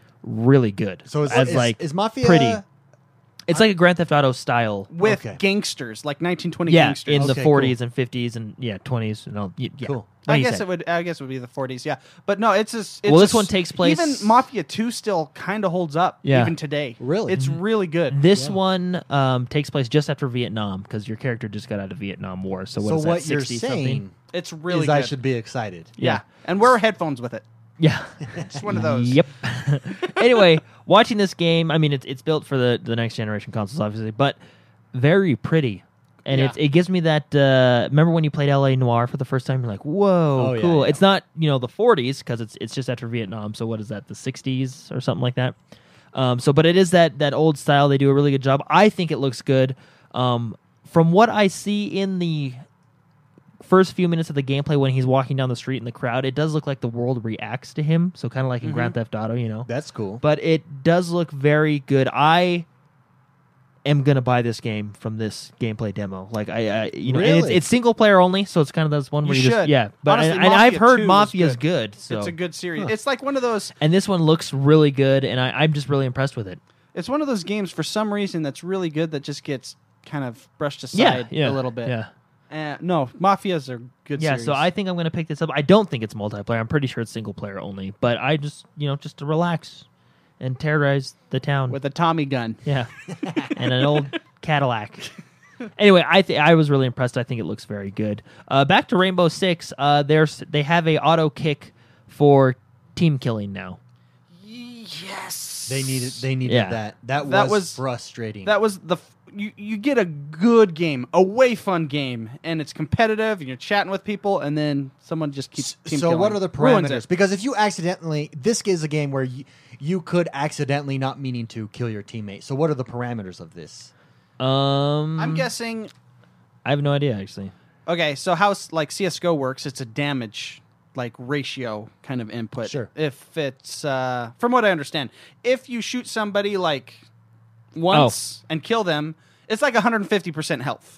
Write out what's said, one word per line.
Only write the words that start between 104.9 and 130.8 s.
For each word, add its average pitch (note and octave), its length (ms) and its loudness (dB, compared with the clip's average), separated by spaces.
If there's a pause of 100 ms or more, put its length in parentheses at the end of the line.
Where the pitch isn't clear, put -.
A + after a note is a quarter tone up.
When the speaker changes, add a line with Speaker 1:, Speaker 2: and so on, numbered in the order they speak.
Speaker 2:
They C3+ 120 -2
needed, C3 380 -4
they C3 140 -2
needed B2+ 200 -2
Speaker 1:
Yeah. G2+ 160 0
Speaker 2:
that. G#2+ 340 -8
That C#3 260 -4
Speaker 3:
That G3 140 4
Speaker 2:
was - 60 0
Speaker 3:
was G3 260 0
Speaker 2:
frustrating. A#2 720 -8
Speaker 3:
That G#3 140 2
was G#3 180 0
the E3 180 -4
f-, - 140 -12 (240)
you, G#3 220 -8
you G#3 220 -8
get B3+ 200 0
a G#3 60 4
good E3 720 4
game, D3 380 -2
a F3+ 100 6
way A3+ 320 4
fun E3+ 320 -2
game, B2+ 440 -6 (140)
and D#3+ 160 -4
it's C#3+ 120 -10
competitive, A3 680 0
and C3 80 -12
you're C3 80 -10
chatting G3 340 -2
with F#3+ 140 -6
people, G3 360 -2
and D3 180 -2
then C#3+ 320 -2 (100)
someone D#3 320 -4
just C#3 180 -10
keeps - 340 -8
Speaker 2:
S-, - 60 -12
Speaker 3:
team D3+ 100 -2
Speaker 2:
so E3+ 100 2
what E3+ 180 2
Speaker 3:
killing. G#3 80 -2
Speaker 2:
are F#3+ 120 -2
the - 120 -10
Speaker 3:
Ruins G3 300 4
Speaker 2:
parameters? B2 140 -4
Speaker 3:
it. - 40 -12
Speaker 2:
Because F#3 240 2
if G3 100 -4
you B3 140 -4
accidentally, E3+ 800 -2
this G#3+ 260 -2
is F3+ 220 -2
a D3+ 40 -4
game D3 220 -2
where C3+ 140 -2
y-, B2+ 200 -8 (360)
you E3+ 220 -4
could F3 300 -2
accidentally C#3 680 -4
not C3+ 200 -4
meaning B2 300 -8
to G#2+ 200 -10
kill A#2+ 200 -8
your G#2 140 -10
teammate. G2+ 420 -14
So C3+ 100 -8
what D#3 160 0
are D3 40 -4
the B2+ 100 -6
parameters A#2 560 -10
of E2 140 -20
this? - 380 -20 (460)
Speaker 1:
Um, C#3 800 0
Speaker 3:
I'm C4 140 -2
guessing A3+ 560 -6 (760)
Speaker 1:
I B2 60 -2
have C#3+ 120 0
no C#3+ 100 0
idea, C#3 260 0
actually. F#2+ 340 -12 (360)
Speaker 3:
Okay, E3 260 -2
so F3 200 -2
how G3+ 180 4
s-, - 200 -10
like, D#3+ 200 -2
C G3 140 -4
S E3 120 -4
G F3 80 -6
O E3+ 80 2
works, C3 320 -4
it's C3+ 140 -8
a C3 40 -10
damage, A#2+ 800 -6 (320)